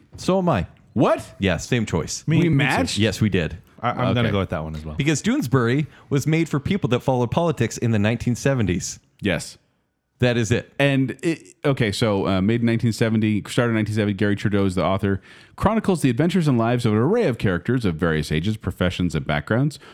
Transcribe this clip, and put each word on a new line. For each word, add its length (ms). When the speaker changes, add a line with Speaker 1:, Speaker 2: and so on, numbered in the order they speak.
Speaker 1:
So 220
am 100
I. 180
Speaker 2:
What? 460
Speaker 1:
Yeah, 180
same 300
choice. 400
Speaker 2:
We 100
Speaker 3:
Me, 80
me 40
too. 60
Speaker 2:
matched? 440
Speaker 1:
Yes, 220
we 80
did. 300
Speaker 3:
I, 100
I'm 240
gonna 140
Speaker 2:
Okay. 20
Speaker 3:
go 100
with 100
that 140
one 100
as 100
well. 120
Speaker 1:
Because 260
Doonesbury 640
was 160
made 220
for 120
people 300
that 100
followed 300
politics 480
in 120
the 80
nineteen 360
seventies. 640
Speaker 2:
Yes. 380
Speaker 1:
That 160
is 140
it. 300
Speaker 2:
And 420
it, 320
okay, 280
so, 340
uh, 140
made 180
in 80
nineteen 260
seventy, 540
started 240
in 60
nineteen 180
seventy, 200
Gary 200
Trudeau 300
is 100
the 100
author, 360
chronicles 480
the 80
adventures 380
and 100
lives 260
of 80
an 60
array 300
of 100
characters 460
of 100
various 380
ages, 240
professions, 580
and 100
backgrounds, 540